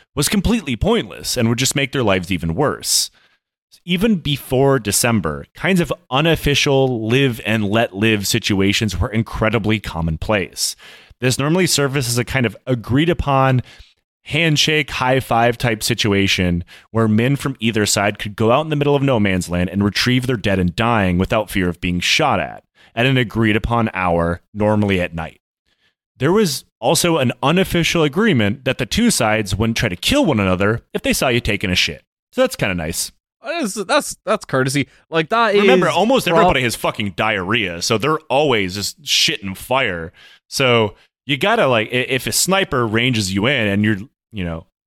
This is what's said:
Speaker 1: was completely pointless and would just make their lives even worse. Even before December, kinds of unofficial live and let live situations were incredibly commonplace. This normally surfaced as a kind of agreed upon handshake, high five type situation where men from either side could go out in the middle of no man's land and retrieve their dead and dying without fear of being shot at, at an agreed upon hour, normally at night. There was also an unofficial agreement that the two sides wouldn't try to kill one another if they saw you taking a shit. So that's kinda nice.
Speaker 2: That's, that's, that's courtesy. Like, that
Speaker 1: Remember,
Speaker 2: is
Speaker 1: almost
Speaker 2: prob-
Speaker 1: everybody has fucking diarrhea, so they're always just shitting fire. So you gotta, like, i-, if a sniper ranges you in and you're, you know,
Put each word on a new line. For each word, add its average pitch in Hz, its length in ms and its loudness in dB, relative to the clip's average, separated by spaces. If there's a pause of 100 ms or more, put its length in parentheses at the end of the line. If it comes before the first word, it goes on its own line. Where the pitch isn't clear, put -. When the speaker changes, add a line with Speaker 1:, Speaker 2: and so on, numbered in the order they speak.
(160)
Speaker 1:
was 143 120 -2
completely 190 480 0
pointless 104 600 -4
and 113 120 2
would 117 100 0
just 135 160 -2
make 135 160 -2
their 139 100 -2
lives 95 300 0
even 82 240 -2
worse. 85 560 -2 (760)
Even 185 300 2
before 139 640 0
December, 101 760 0
kinds 175 280 0
of 151 120 -2 (160)
unofficial 135 960 0
live 127 380 2
and 107 240 0
let 113 260 0
live 107 300 0
situations 101 720 0
were 101 120 -2
incredibly 110 680 -2
commonplace. 82 960 -4 (440)
This 127 180 0
normally 160 300 0
surfaced 139 420 0
as 120 80 -2
a 120 80 0
kind 127 220 0
of 98 180 -4
agreed 131 440 0
upon 135 520 2 (640)
handshake, 151 640 0
high 131 280 2
five 120 380 2
type 110 240 -2
situation 98 800 0 (280)
where 113 160 2
men 113 280 2
from 135 240 -6
either 107 280 0
side 104 320 0
could 104 160 -8
go 113 160 2
out 135 100 4
in 160 80 -6
the 151 60 -2
middle 143 200 2
of 135 60 2
no 135 180 2
man's 95 300 0
land 87 180 0
and 98 160 -2
retrieve 123 440 0
their 127 100 -2
dead 98 220 -2
and 87 160 0
dying 107 420 2
without 101 320 0
fear 92 180 -2
of 87 140 -6
being 90 180 -2
shot 123 400 0
at, 58 240 -8 (300)
at 117 140 0
an 135 100 2
agreed 110 380 2
upon 110 400 0
hour, 85 440 0 (140)
normally 104 480 2
at 82 140 -6
night. 82 260 -10 (760)
There 139 160 0
was 190 340 0 (140)
also 160 380 2
an 123 140 0 (100)
unofficial 170 640 2
agreement 139 640 2
that 131 120 -2
the 131 80 -4
two 226 240 2
sides 107 460 0
wouldn't 113 220 0
try 117 120 0
to 87 60 -4
kill 285 280 0
one 113 160 2
another 101 420 2 (120)
if - 80 -6
they 277 120 0
saw 143 160 0
you 120 100 2
taking 104 320 -2
a 90 40 0
shit. 76 280 -4 (280)
So 254 100 -2
that's 254 140 0
kinda 98 200 -2
nice. 82 360 -6 (300)
Speaker 2:
That's, 277 320 -6
that's, 226 500 -4
that's 202 220 -4
courtesy. 131 420 -2 (220)
Like, 160 200 -2
that 220 260 0
Speaker 1:
Remember, 190 320 4
Speaker 2:
is 151 80 0
Speaker 1:
almost 220 320 2
Speaker 2:
prob- 165 100 2
Speaker 1:
everybody 165 240 4
has 117 140 -2
fucking 104 400 -4
diarrhea, 92 640 -2
so 113 160 0
they're 147 220 -2 (100)
always 120 460 0
just - 260 -8
shitting - 560 -2
fire. 98 560 -4 (340)
So 120 460 2 (320)
you 139 120 -2
gotta, 196 280 2
like, 117 220 2
i-, 123 200 -2
if 123 200 -2
a 110 40 -4
sniper 175 540 0
ranges 110 480 0
you 98 140 0
in 127 200 0
and 101 160 2
you're, 107 140 2 (340)
you 98 140 -8
know, 82 200 -8 (220)